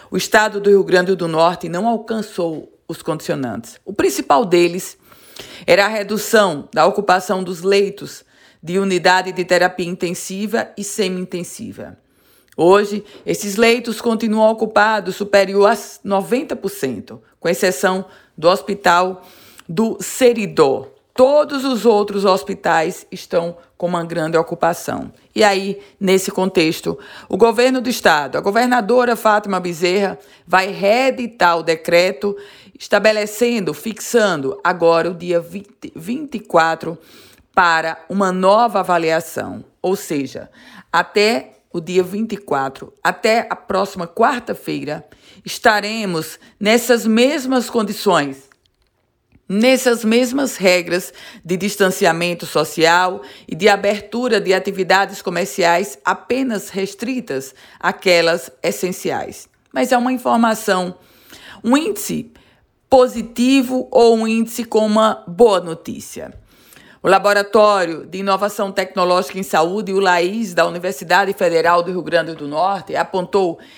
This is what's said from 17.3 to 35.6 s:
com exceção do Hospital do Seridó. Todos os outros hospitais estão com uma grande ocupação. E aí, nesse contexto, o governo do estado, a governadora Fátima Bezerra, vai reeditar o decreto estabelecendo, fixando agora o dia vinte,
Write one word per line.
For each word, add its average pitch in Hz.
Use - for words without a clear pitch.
com 165
exceção 185
do 160
Hospital 185
do 202
Seridó. 180
Todos 285
os 233
outros 202
hospitais 180
estão 175
com 175
uma 175
grande 165
ocupação. -
E 214
aí, 196
nesse 190
contexto, 185
o -
governo 240
do 226
estado, 147
a 123
governadora 240
Fátima 208
Bezerra, 180
vai 190
reeditar 208
o 165
decreto 175
estabelecendo, 214
fixando 180
agora 170
o 185
dia 175
vinte, 170